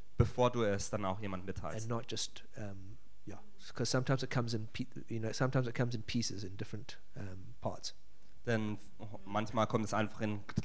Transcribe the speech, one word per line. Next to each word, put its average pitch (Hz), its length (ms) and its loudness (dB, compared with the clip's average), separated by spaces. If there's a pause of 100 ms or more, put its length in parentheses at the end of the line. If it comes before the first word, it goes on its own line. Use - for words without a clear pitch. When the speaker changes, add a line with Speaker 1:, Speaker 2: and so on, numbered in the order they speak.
(180)
Speaker 1:
bevor 123 340 6
du 120 120 2
es 101 260 2
dann 104 160 0
auch 95 160 2
jemandem 95 240 -2
mitteilst. 95 380 -2
Speaker 2:
And 113 60 -2
not 117 220 -2
just, - 320 -2 (140)
um, 101 400 -2 (300)
yeah, 104 120 -4 (360)
'cause 123 160 0
sometimes 127 320 4
it - 80 -2
comes 117 240 2
in 110 180 0
pe-, - 140 -2 (220)
you 117 100 0
know, 110 120 0
sometimes 127 360 2
it 113 80 -2
comes 120 180 2
in 113 80 0
pieces 110 420 0
in - 140 -4
different, - 400 -4 (180)
um, 92 460 -4
parts. - 320 -2 (540)
Speaker 1:
Denn 107 300 2 (480)
manchmal 107 420 2
kommt 113 180 2
es 101 80 -2
einfach 107 280 2
in 104 260 0
k-, - 180 -4